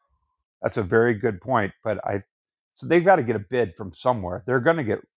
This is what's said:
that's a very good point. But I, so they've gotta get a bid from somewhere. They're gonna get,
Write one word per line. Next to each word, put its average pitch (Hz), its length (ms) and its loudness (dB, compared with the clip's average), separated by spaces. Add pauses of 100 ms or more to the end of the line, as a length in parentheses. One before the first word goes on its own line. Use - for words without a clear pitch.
(640)
that's - 160 -2
a 113 40 0
very 113 320 2
good 107 260 -4
point. 117 320 -2 (120)
But 104 200 -4
I, 101 200 -6 (480)
so - 140 -16
they've 165 180 2
gotta 180 180 6
get 113 140 -2
a 104 40 -4
bid 113 360 -2
from 98 160 -12
somewhere. 98 540 -4
They're 123 140 0
gonna 160 240 0
get, 104 220 -4 (100)